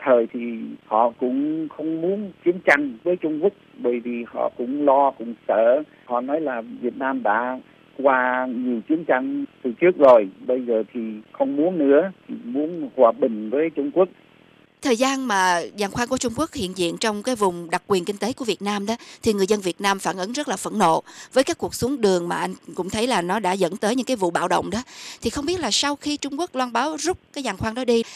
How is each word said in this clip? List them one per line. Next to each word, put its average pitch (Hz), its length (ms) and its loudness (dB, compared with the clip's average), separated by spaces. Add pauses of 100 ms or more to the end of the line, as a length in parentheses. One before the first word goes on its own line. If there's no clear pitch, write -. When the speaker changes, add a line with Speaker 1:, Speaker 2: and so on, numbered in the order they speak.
Speaker 1:
thời 120 280 6
thì 123 80 -8 (460)
họ 117 240 2 (100)
cũng 147 560 -2
không 160 240 -4
muốn 196 320 -4 (120)
chiến 175 200 2
tranh 143 400 2
với 180 120 0
Trung 156 260 -4
Quốc 202 100 2 (240)
bởi 120 240 -2
vì 120 260 -6
họ 120 300 -4
cũng 135 280 -4
lo, 139 260 6
cũng 117 240 -10 (140)
sợ. 117 340 4 (220)
Họ 120 160 -2
nói 143 200 -4
là 127 220 -4 (180)
Việt 117 160 -4
Nam 131 260 -2
đã 123 380 0 (420)
qua 127 440 2
nhiều 123 420 -2
chiến 160 160 0
tranh 139 400 0 (180)
từ 123 180 -4
trước 175 180 4
rồi, 120 300 10 (180)
bây 127 200 0
giờ 113 160 2 (100)
thì 123 80 -6 (320)
không 139 240 -2
muốn 170 220 0
nữa, 151 340 4 (160)
thì - 60 -10 (100)
muốn 147 520 -4
hòa 117 160 6
bình 113 380 -2
với 156 260 0
Trung 143 180 -2
Quốc. 185 140 4 (760)
Speaker 2:
Thời 240 140 2
gian 262 320 0
mà 185 320 2 (160)
giàn 202 140 0
khoan 240 180 -2
của - 80 -2
Trung 240 200 -2
Quốc 311 160 -2
hiện 185 240 -6
diện 175 240 -2
trong 208 220 -2
cái 254 140 -2
vùng 175 340 -2
đặc 180 160 -2
quyền 185 180 2
kinh 202 120 -4
tế 214 160 -4
của 269 120 -8
Việt 196 180 -4
Nam 202 240 -4
đó, 226 80 -2 (280)
thì 220 100 2
người 196 140 2
dân 208 140 2
Việt 185 200 -4
Nam 196 180 2
phản 180 180 -4
ứng 196 160 -6
rất 285 160 -4
là 196 80 -2
phẫn 180 220 -6
nộ 165 240 4 (300)
với 262 120 4
các 330 140 -2
cuộc - 160 -6
xuống 254 260 -2
đường 180 280 2
mà 175 80 -4
anh 180 180 -4 (200)
cũng 185 160 -6
thấy 214 160 -2
là 175 160 0
nó 185 180 -2
đã 180 120 0
dẫn 190 240 0
tới 220 200 0
những 254 100 -2
cái 254 100 0
vụ 185 140 0
bạo 170 180 -2
động 170 220 0
đó. 208 80 -4 (440)
Thì 233 80 -2
không 285 160 -6
biết 359 140 -2
là 240 100 -2
sau 285 260 0
khi 294 200 -4
Trung 285 240 -8
Quốc 359 140 -6
loan 254 180 -2
báo 285 240 -2
rút 311 220 -4 (140)
cái 285 120 -8
giàn 202 120 -4
khoan 220 180 -4
đó 254 100 -4
đi, 233 180 4 (140)